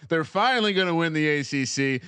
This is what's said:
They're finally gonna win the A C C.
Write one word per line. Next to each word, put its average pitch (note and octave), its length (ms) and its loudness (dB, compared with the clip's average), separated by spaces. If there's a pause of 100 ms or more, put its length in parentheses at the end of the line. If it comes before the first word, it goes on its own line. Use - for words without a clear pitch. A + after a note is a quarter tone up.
They're D#3+ 160 0
finally G#3+ 500 2
gonna F3+ 220 2
win E3 180 0
the D3+ 140 0
A D3 160 0
C C3+ 220 -2
C. C3+ 420 0